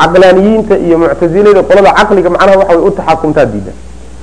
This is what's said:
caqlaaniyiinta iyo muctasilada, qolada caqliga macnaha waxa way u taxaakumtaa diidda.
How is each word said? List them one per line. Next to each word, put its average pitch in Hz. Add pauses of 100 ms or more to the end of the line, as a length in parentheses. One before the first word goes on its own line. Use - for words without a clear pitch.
caqlaaniyiinta 190
iyo 170
muctasilada, 175
qolada 190
caqliga 190
macnaha 190
waxa 175
way 170
u 196
taxaakumtaa 160
diidda. 104 (520)